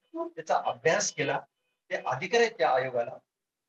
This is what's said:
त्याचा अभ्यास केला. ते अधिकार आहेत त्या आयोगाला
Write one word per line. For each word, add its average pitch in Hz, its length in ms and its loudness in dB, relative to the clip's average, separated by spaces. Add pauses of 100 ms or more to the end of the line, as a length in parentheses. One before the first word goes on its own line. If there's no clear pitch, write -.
(160)
त्याचा 320 500 -4
अभ्यास 165 480 0
केला. 139 280 -2 (480)
ते - 60 -6
अधिकार 180 460 0
आहेत 226 100 4
त्या 156 180 2
आयोगाला 127 480 0 (520)